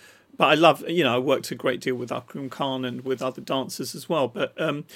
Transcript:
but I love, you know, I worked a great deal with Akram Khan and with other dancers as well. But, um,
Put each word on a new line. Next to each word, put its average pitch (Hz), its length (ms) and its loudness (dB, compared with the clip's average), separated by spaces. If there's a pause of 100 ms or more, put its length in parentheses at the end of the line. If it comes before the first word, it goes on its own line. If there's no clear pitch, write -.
(380)
but 165 80 6
I 151 80 8
love, 151 340 6
you 170 160 2
know, 120 120 4
I - 20 2
worked 135 320 0
a 143 60 -6
great 127 240 -2
deal 127 160 -2
with 120 160 -8
Akram 131 360 -8
Khan 131 360 -4
and 127 200 -6
with 131 160 -2
other 131 220 -6
dancers - 520 -4
as - 140 -14
well. 151 200 2
But, - 300 -6
um, 151 260 -2 (120)